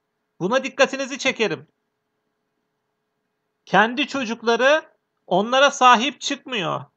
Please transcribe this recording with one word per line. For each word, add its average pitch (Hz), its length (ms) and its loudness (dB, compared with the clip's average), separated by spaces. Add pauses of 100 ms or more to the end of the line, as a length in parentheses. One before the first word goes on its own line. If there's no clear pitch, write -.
(400)
Buna 233 240 -2
dikkatinizi 269 540 -2
çekerim. 190 500 -4 (2000)
Kendi 233 420 0
çocukları 240 840 -2 (380)
onlara 247 440 2
sahip 254 500 2
çıkmıyor. 170 640 -6 (120)